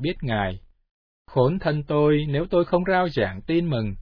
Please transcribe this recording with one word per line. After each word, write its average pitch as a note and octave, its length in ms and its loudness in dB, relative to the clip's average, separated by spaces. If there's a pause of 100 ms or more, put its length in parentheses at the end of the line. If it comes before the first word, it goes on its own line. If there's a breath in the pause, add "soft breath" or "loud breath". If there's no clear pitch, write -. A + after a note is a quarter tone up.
biết E3 220 -4
Ngài. G#2 380 -2 (720)
"Khốn C#3 280 2
thân D3+ 240 -2
tôi D3 460 2
nếu C#3 220 -2
tôi F3 140 4
không F3+ 200 0
rao F3+ 240 2
giảng G2 380 -2
tin E3 240 0
mừng", A2 320 -2